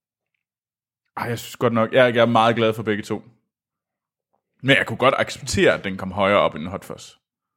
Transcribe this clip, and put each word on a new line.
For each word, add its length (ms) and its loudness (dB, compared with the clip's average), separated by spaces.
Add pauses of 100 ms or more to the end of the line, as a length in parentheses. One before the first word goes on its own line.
(1160)
Ej, 120 -8
jeg 100 -6
synes 160 -16
godt 180 0
nok, 200 0
jeg, 220 4
jeg 60 4
er 40 4
meget 300 2
glad 180 0
for 100 -10
begge 200 -4
to. 200 -8 (1400)
Men 140 4
jeg 80 0
kunne 120 -8
godt 200 4
acceptere, 560 0
at 100 -4
den 140 -8
kom 140 -10
højere 280 2
op 160 0
end 120 -10
Hot 180 -12
Fuzz. 260 -18 (460)